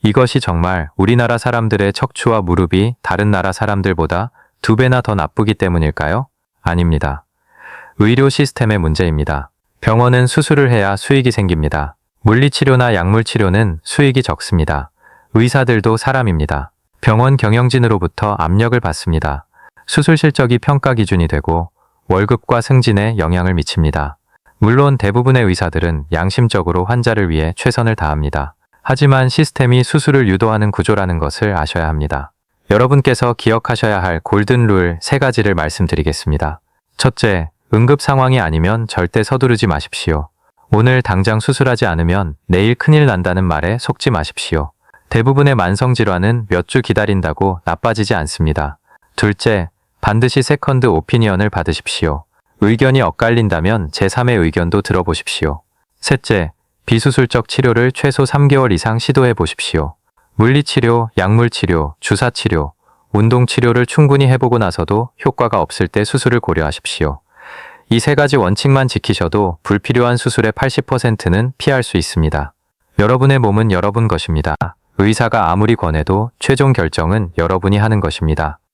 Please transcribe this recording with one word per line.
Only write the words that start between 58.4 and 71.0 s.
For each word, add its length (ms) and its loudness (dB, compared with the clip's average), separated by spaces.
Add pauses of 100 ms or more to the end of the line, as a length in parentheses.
개월 240 2
이상 260 -2
시도해 360 2
보십시오. 600 -4 (400)
물리치료, 840 0
약물치료, 840 0
주사치료, 720 -2 (400)
운동치료를 760 2
충분히 400 2
해보고 320 2
나서도 520 -2 (140)
효과가 360 0
없을 260 -2
때 180 -2
수술을 360 0
고려하십시오. 800 -4 (720)
이 60 2
세 160 0
가지 220 2
원칙만 500 2
지키셔도 800 -2
불필요한 520 0
수술의 360 -2
팔십 340 -4
퍼센트는 720 0